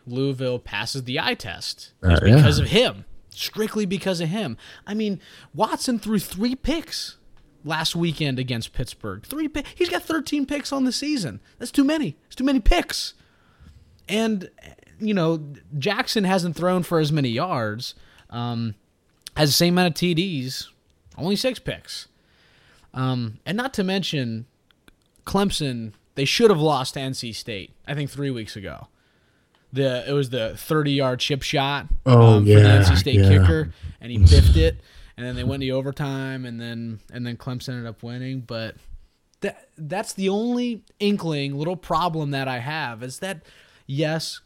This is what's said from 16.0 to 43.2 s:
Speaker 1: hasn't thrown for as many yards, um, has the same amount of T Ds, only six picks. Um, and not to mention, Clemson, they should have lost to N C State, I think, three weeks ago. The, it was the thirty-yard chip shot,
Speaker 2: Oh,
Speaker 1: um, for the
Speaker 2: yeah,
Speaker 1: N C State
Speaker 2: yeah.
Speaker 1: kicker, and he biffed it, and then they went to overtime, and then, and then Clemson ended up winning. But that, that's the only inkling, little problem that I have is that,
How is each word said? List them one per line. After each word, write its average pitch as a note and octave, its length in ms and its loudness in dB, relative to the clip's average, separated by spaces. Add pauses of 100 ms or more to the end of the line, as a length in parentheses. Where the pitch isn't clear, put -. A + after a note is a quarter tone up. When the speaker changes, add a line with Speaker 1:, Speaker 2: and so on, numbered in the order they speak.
Speaker 1:
hasn't F#3 320 0
thrown F3+ 280 0
for E3+ 160 0
as D#3 120 2
many C#3+ 180 2
yards, A#2+ 680 -4 (340)
um, A#2 460 -6 (600)
has D3+ 140 2
the C3 40 0
same F3 220 2
amount F3+ 140 2
of D#3 60 -6
T F3+ 180 0
Ds, D3+ 560 -4 (480)
only F#3+ 180 -2
six B3+ 240 -4
picks. - 480 -12 (840)
Um, B2+ 520 -4
and E3+ 120 -6
not B3+ 180 -6
to G3+ 80 -2
mention, C#3+ 640 -4 (800)
Clemson, C3 680 -2 (240)
they C#3 100 -2
should A3+ 240 4
have F3+ 100 4
lost D3 360 0
to D3+ 60 -8
N C3+ 120 -6
C A#2+ 180 -10
State, G#2 400 -12 (160)
I D3 60 -8
think, C#3+ 160 -6
three C#3 220 -6
weeks A2+ 240 -10
ago. F2+ 320 -14 (840)
The, C3 380 -2
it C#3+ 40 0
was C#3 180 0
the A2+ 260 -4
thirty-yard C#3 600 0
chip C#3 240 -4
shot, C#3 420 -4 (200)
Speaker 2:
Oh, A#2 320 10
Speaker 1:
um, G2+ 80 6
for G#2 100 2
the G#2 60 12
Speaker 2:
yeah, G#2 60 10 (100)
Speaker 1:
N G2 80 8
C F2 100 6
State G#2+ 240 4
Speaker 2:
yeah. F#2+ 100 8
Speaker 1:
kicker, E2 440 6 (280)
and A#2 100 -12
he A#2+ 60 -4
biffed - 400 10
it, D#3+ 200 4 (380)
and B2 100 -10
then B2+ 100 -6
they B2 80 -6
went C3+ 180 -2
to C3 80 -2
overtime, C3+ 760 -4
and A#2 140 -12
then, A#2 400 -10 (140)
and B2 140 -8
then A#2 100 -8
Clemson B2+ 320 -10
ended B2 160 -8
up A2+ 160 -14
winning. B2+ 400 -10
But A2+ 340 -10 (640)
that, - 360 -8
that's E3 360 -8
the F#3+ 160 -2
only A#3+ 540 -2 (160)
inkling, D#3+ 560 -2
little D#3 220 -4
problem D#3+ 540 -2
that C3+ 160 -2
I B2+ 120 -4
have B2 440 -8
is B2+ 160 -12
that, F#3+ 240 -10 (420)